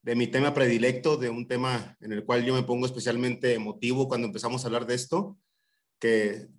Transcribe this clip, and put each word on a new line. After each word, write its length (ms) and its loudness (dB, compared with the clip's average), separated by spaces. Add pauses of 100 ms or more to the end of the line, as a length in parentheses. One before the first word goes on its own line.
de 120 -2
mi 140 2
tema 260 2
predilecto, 600 4
de 140 -2
un 180 -6
tema 500 -2
en 140 -10
el 120 -4
cual 200 2
yo 100 2
me 80 2
pongo 240 0
especialmente 680 0
emotivo 540 -2
cuando 220 -2
empezamos 340 -4
a 60 -6
hablar 180 -2
de 80 -2
esto, 420 -4 (600)
que, 480 2 (120)